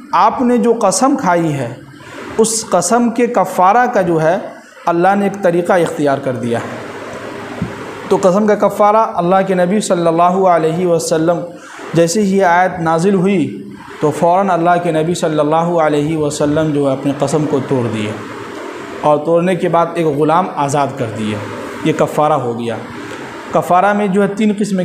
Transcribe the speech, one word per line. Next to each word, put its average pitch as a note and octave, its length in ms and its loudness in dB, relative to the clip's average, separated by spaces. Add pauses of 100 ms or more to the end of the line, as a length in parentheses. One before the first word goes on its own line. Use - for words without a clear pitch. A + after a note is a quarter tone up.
(120)
آپ F#3+ 300 2
نے B3 160 2
جو A3+ 240 2
قسم G#3+ 340 2
کھائی E3+ 380 0
ہے B2 200 -4 (640)
اس - 320 0
قسم A#3 400 2
کے A#3 180 2
کفارہ G3 680 2
کا G3 80 2
جو E3+ 200 0
ہے E3 160 2 (480)
اللہ F3 300 2
نے G3+ 100 0
ایک - 180 -2
طریقہ F3 300 2
اختیار D3 500 0
کر B2+ 120 -4
دیا A#2 240 -2
ہے۔ - 180 -10 (1300)
تو F#3+ 120 2
قسم G3+ 260 4
کا G#3 80 4
کفارہ G#3 500 4 (100)
اللہ F3 200 2 (120)
کے F#3+ 80 0
نبی F3+ 240 2
صلی F3 280 0
اللہ F3 300 2 (100)
علیہ E3+ 400 2
وسلم، E3 520 0 (540)
جیسے E3+ 280 2
ہی G3 160 2
یہ G3 80 4
آیت F3 340 2
نازل E3 340 2
ہوئی F#3 500 0 (380)
تو D3+ 100 2
فوراً F3+ 380 2
اللہ F3 340 2
کے E3+ 80 0
نبی D#3+ 220 0
صلی D#3+ 260 -2
اللہ D#3+ 300 2 (120)
علیہ D3+ 360 0
وسلم D3+ 560 0
جو C#3+ 140 0
ہے C3+ 40 2
اپنی C#3 280 -2
قسم D3 300 0
کو C#3 180 0
توڑ B2 260 0
دیے G#2+ 180 -4 (880)
اور D3 160 4
توڑنے E3+ 380 2
کے F3+ 140 -2
بعد E3+ 240 2
ایک E3+ 120 -2
غلام D#3 400 2 (100)
آزاد C#3+ 320 0 (100)
کر C3 80 -4 (140)
دیے، G#2+ 160 -4 (500)
یہ D#3 120 2
کفارہ D#3 360 0
ہو A#2+ 260 -2
گیا۔ A2+ 160 -4 (800)
کفارہ F3+ 400 2
میں G#3 140 0
جو G3 160 2
ہے G3 40 2
تین G#3 300 0
قسم G3 280 -2